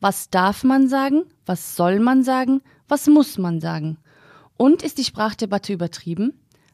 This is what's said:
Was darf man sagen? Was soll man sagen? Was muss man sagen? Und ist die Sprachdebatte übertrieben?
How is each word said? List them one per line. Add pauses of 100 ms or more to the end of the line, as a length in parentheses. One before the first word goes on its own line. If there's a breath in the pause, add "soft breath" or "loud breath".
Was
darf
man
sagen? (240)
Was
soll
man
sagen? (280 soft breath)
Was
muss
man
sagen? (640 soft breath)
Und
ist
die
Sprachdebatte
übertrieben? (420)